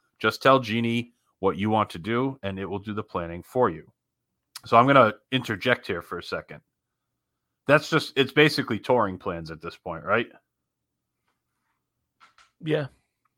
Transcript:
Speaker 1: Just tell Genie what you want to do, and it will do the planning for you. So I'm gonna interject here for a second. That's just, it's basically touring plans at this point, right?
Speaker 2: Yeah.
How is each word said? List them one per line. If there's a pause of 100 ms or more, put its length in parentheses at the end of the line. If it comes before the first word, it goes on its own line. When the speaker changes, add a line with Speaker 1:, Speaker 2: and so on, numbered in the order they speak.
(180)
Speaker 1:
Just
tell
Genie (240)
what
you
want
to
do,
and
it
will
do
the
planning
for
you. (760)
So
I'm
gonna (180)
interject
here
for
a
second. (1080)
That's
just,
it's
basically
touring
plans
at
this
point,
right? (2250)
Speaker 2:
Yeah. (500)